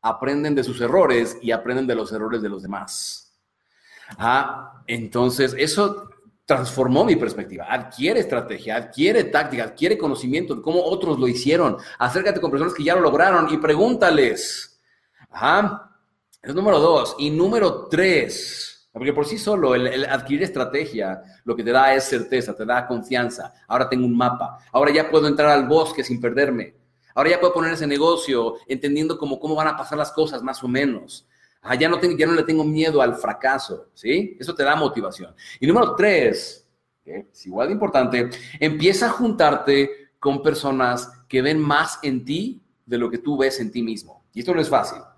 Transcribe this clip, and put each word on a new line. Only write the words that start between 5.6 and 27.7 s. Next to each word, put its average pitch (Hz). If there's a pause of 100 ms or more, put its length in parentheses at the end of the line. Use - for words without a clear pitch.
transformó 131
mi 175
perspectiva. 98
Adquiere 131
estrategia, 110
adquiere 175
táctica, 139
adquiere 170
conocimiento 143
de 107
cómo 175
otros 170
lo 127
hicieron. 131 (200)
Acércate 185
con 151
personas 156
que 147
ya 165
lo 180
lograron 160
y 156
pregúntales. 156 (520)
Ajá. 165 (580)
Es 139
número 190
dos. 147
Y 147
número 185
tres, -
porque 127
por 143
sí 220
solo 180
el, 123
el 131
adquirir 135
estrategia 120 (220)
lo 117
que 117
te 117
da 135
es 135
certeza, 120
te 113
da 123
confianza. 120 (160)
Ahora 127
tengo 123
un 120
mapa. - (120)
Ahora 147
ya 160
puedo 156
entrar 151
al 139
bosque 156
sin 123
perderme. 123 (400)
Ahora 147
ya 175
puedo 175
poner 165